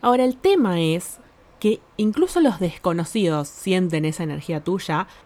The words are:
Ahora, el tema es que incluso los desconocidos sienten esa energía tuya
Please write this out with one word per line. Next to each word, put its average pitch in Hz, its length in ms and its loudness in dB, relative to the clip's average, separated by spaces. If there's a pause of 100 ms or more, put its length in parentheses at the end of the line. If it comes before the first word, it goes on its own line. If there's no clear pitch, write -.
Ahora, 254 220 4
el 254 120 0
tema 254 420 2
es 165 400 -2 (400)
que 214 220 0 (160)
incluso 254 420 0
los 220 220 2
desconocidos 170 880 -2
sienten 180 560 -2
esa 156 180 -4
energía 151 400 -6
tuya 170 440 -4 (180)